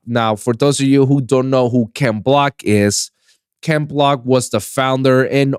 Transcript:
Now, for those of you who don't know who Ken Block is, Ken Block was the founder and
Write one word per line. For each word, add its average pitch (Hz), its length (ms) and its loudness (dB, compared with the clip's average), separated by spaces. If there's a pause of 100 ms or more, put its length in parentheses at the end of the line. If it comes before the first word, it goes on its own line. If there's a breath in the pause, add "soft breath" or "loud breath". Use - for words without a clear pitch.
Now, 113 300 0
for 120 180 -4
those 143 260 0
of 135 60 0
you 135 200 4
who 143 140 0
don't 131 300 -2
know 127 180 2
who 117 260 0
Ken 113 260 -2
Block 139 440 0
is, 104 460 0 (520)
Ken 151 240 -2
Block 143 380 0
was 127 260 0
the 107 100 -2
founder 131 680 0
and 139 320 0